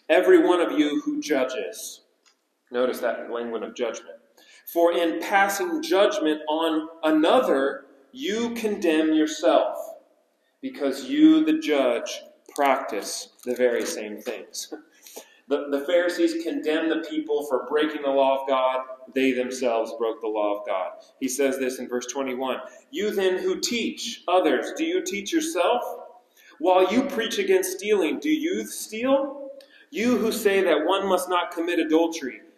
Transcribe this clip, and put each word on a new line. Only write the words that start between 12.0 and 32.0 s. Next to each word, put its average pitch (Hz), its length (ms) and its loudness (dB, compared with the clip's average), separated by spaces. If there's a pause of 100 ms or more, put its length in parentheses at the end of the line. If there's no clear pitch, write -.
practice 127 720 -2 (160)
the 123 100 -2
very 117 300 2
same 107 360 -8
things." - 580 -12
<laughs> - 40 -20 (640)
The, 147 220 -2
the 139 160 -2
Pharisees 175 580 0
condemned 156 480 -2
the 156 160 -4
people 147 380 -4
for 127 240 -2
breaking 151 320 -2
the 139 80 -2
law 135 320 2
of - 60 -8
God. 131 340 0 (320)
They 131 180 2
themselves 123 680 -2
broke 113 220 -4
the 113 80 -6
law 104 320 -2
of - 60 -14
God. 101 280 -4 (260)
He 135 80 -4
says 131 320 0
this 127 180 -4
in 123 100 -10
verse 123 200 -6
twenty-one, 131 540 -6 (280)
You 196 220 -4
then 185 260 0
who 180 220 -2
teach - 680 -6
others, - 480 2
do 151 80 -4
you 175 200 -2
teach - 280 -8
yourself? 180 520 0 (760)
"While 185 320 4
you 254 120 2
preach 220 340 -4
against 185 400 2
stealing, 185 420 0
do 151 100 -4
you 175 360 0
steal? 269 840 -2 (400)
You 226 260 2
who 220 140 0
say 196 300 2
that 156 240 2
one 190 220 0
must 180 220 0
not 175 220 0
commit 170 280 -2
adultery, 156 600 0 (160)